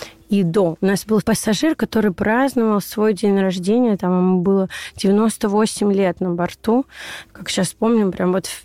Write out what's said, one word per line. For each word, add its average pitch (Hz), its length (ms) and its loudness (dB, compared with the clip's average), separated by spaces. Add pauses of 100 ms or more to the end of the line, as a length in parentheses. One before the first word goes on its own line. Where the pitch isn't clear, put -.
(280)
и 202 140 2
до. 170 380 0
У 196 60 0
нас 196 180 0
был 214 180 0
пассажир, 226 520 0
который 214 380 0
праздновал 220 680 0
свой 214 340 0
день 196 240 2
рождения, 196 580 2
там 180 160 -2
ему 185 280 2
было 190 280 2 (280)
девяносто 208 520 0
восемь 208 440 0
лет 190 280 0
на 180 100 -2
борту. 175 560 -2 (460)
Как - 160 -14
сейчас - 240 -2
помним, 220 400 0
прям 180 200 -2
вот 185 140 -2
в - 180 -14